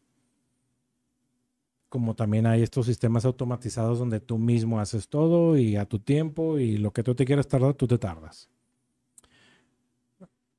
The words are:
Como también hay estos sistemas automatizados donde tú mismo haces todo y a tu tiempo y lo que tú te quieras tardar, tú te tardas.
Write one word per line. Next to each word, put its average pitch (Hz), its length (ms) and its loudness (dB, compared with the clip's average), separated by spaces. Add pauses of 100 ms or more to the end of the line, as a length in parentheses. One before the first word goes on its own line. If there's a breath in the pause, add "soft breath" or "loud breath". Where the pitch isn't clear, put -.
(1900)
Como 113 260 -4
también 110 320 0
hay 113 160 4
estos 113 240 -2
sistemas 117 400 0
automatizados 120 720 -4
donde 117 220 -4
tú 117 180 -6
mismo 113 420 0
haces 104 280 -6
todo 165 500 4
y 110 180 2
a 101 100 0
tu 107 120 -4
tiempo 156 600 -2
y 113 200 0
lo 104 140 -2
que 120 100 -4
tú 123 120 0
te 127 120 0
quieras 139 220 2
tardar, 135 260 2
tú 127 120 -2
te 117 120 2
tardas. 80 500 -10 (2000 soft breath)